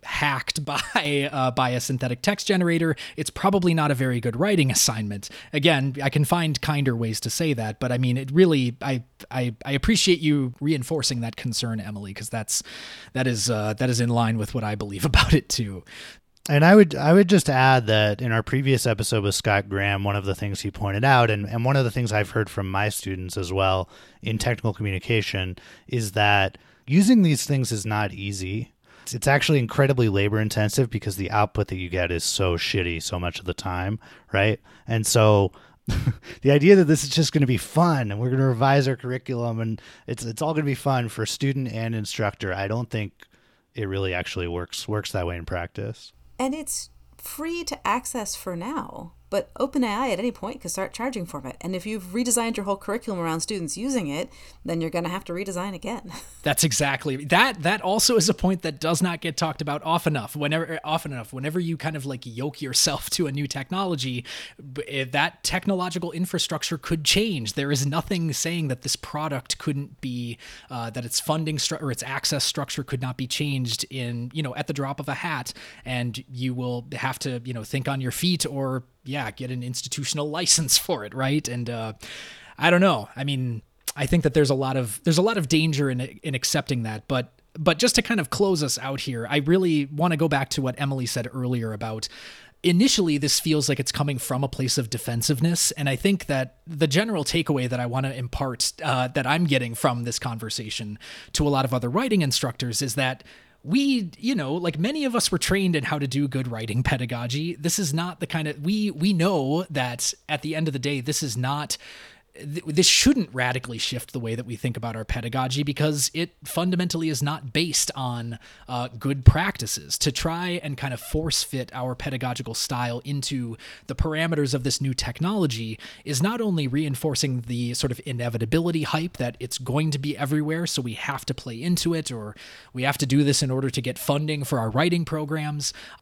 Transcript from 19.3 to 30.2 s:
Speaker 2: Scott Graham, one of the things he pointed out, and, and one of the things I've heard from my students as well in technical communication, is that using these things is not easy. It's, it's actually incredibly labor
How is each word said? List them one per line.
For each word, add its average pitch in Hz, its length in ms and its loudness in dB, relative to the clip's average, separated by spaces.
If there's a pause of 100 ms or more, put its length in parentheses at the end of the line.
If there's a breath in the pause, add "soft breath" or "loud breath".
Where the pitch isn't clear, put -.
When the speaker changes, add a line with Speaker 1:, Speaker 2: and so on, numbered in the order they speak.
Speaker 2:
Scott 101 320 2
Graham, 98 340 0
one 101 140 0
of 98 80 -4
the 98 100 -2
things 101 280 -4
he 101 100 -6
pointed 104 320 -2
out, 127 260 6
and, 101 160 0
and 113 180 -2
one 135 120 2
of 135 80 4
the 120 60 0
things 120 200 -2
I've 104 200 0
heard 107 200 0
from 98 180 -4
my 98 200 0
students 92 480 -6
as 90 160 -4
well 95 360 2 (340 loud breath)
in 110 160 -2
technical 117 340 0
communication, 95 840 -2 (300 loud breath)
is 110 260 -2
that 101 460 4 (280 soft breath)
using 196 340 8
these 156 240 4
things 135 260 0
is 104 140 -2
not 107 300 0
easy. 98 580 -6 (300 soft breath)
It's, - 100 -10
it's 117 160 0
actually 143 300 6
incredibly 127 500 4
labor 101 320 2